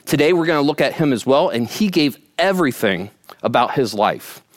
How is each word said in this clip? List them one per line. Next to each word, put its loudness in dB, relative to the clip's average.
today 2
we're 2
gonna 0
look 0
at 0
him 0
as -4
well. 2
And -2
he -2
gave 0
everything 0
about 0
his 0
life. -2